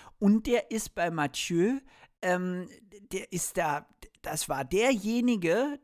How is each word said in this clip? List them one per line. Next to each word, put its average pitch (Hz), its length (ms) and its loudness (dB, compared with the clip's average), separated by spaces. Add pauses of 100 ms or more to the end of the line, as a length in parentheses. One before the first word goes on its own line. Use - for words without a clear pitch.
(180)
und 208 280 4
der 240 240 0
ist 220 240 -6
bei 175 160 -2
Mathieu, 170 680 0 (440)
ähm, 180 460 0 (440)
der 185 200 -8
ist - 260 -4
da, 151 280 0 (360)
das 156 260 -6
war 139 160 -4
derjenige, 226 1200 2